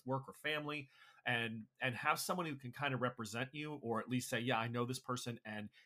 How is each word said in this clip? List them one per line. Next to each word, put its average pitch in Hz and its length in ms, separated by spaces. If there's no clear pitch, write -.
work 131 200
or 95 160
family, 147 460
and, 117 380
and 127 140
have 151 220
someone 180 280
who 147 100
can 127 160
kind 139 220
of 120 80
represent 120 500
you, 151 300
or 113 180
at - 80
least 123 220
say, 120 100
"Yeah, 120 180
I 113 120
know 120 160
this 127 140
person, 123 460
and 107 220